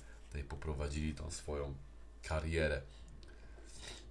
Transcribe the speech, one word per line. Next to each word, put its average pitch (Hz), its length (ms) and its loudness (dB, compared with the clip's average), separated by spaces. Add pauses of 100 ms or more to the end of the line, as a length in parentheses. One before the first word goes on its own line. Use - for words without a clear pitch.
(260)
tutaj 71 180 0
poprowadzili 73 720 2
tą 76 160 -2
swoją 71 440 0 (480)
karierę. 78 600 6 (1300)